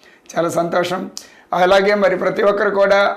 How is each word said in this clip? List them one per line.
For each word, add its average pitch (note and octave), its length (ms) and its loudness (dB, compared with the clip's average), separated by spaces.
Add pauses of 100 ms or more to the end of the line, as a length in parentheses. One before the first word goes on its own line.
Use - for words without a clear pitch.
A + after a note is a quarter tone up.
(380)
చాలా E3+ 100 -2
సంతోషం. F3 640 -4 (400)
అలాగే G3 440 2
మరి F#3+ 220 0
ప్రతి F#3 260 -2
ఒక్కరు G3+ 280 0
కూడా G3 460 2